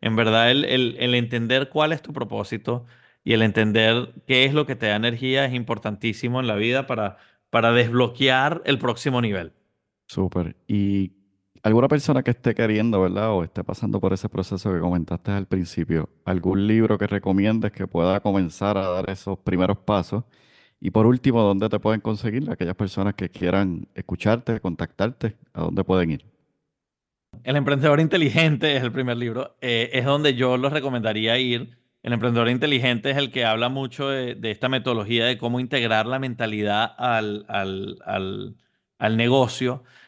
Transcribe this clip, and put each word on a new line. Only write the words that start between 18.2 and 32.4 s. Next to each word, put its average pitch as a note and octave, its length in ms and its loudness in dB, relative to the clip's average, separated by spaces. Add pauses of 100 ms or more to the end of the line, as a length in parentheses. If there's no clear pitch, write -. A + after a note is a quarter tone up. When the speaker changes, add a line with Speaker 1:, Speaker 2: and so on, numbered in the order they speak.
Speaker 2:
comenzar G2 560 0
a F#2+ 100 -2
dar F#2 220 -4
esos G2 300 -6
primeros F#2 400 0
pasos? G2+ 460 -2 (580)
Y F#2 100 -4
por A2 120 6
último, B2 380 4
¿dónde G2+ 260 2
te G#2 100 -2
pueden A2 220 0
conseguir A2 500 -4
aquellas F2+ 240 -4
personas G2 380 -2
que F2+ 160 -6
quieran F2+ 680 0
escucharte, A2 640 -2
contactarte? G2+ 760 -4 (160)
¿A - 80 -8
dónde E2+ 240 -2
pueden F2+ 280 2
ir? C#2 120 -6 (1200)
Speaker 1:
El C3 120 0
Emprendedor C#3+ 440 4
Inteligente D3+ 760 2
es B2+ 80 0
el A#2+ 80 -2
primer B2 280 -2
libro. A#2+ 420 -6
Eh, A#2+ 320 0
es C3 140 0
donde C#3+ 280 4
yo B2+ 220 2
los C#3 160 0
recomendaría A#2 640 0
ir. B2 380 -4 (260)
El B2 120 -4
Emprendedor A#2 340 2